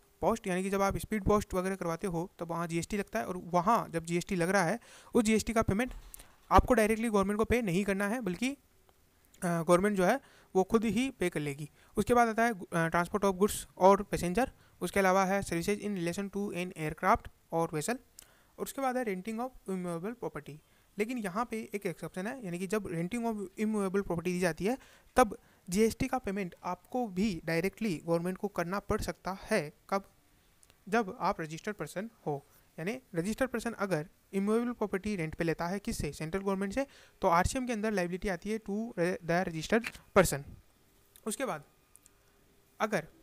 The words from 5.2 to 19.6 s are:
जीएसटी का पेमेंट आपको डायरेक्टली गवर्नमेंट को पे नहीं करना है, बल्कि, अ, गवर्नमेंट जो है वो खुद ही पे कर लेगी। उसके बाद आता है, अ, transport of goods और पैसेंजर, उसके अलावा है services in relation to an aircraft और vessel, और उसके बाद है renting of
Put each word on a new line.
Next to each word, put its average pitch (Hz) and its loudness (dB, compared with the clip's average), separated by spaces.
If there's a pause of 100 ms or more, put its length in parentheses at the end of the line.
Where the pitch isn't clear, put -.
जीएसटी 220 2
का 220 2
पेमेंट 220 0 (560)
आपको 190 8
डायरेक्टली 220 4
गवर्नमेंट 208 2
को 220 2
पे 233 2
नहीं 196 2
करना 202 0
है, 240 -2
बल्कि, 214 -2
अ, 285 -6 (880)
गवर्नमेंट 175 4
जो 185 4
है 233 4 (360)
वो 185 6
खुद 220 2
ही 233 0
पे 180 -2
कर 165 -4
लेगी। 147 -6 (260)
उसके 214 2
बाद 240 6
आता 220 0
है, 233 2
अ, 175 -2
transport 180 2
of 180 -4
goods - 0 (100)
और 196 8
पैसेंजर, 180 -2 (280)
उसके 180 0
अलावा 190 4
है 196 0
services 185 -2
in 202 -6
relation 190 -4
to 202 -4
an 180 -6
aircraft 160 0 (240)
और 165 0
vessel, 156 -4 (600)
और - -8
उसके - -8
बाद 254 -2
है 254 -2
renting 208 -6
of 240 -8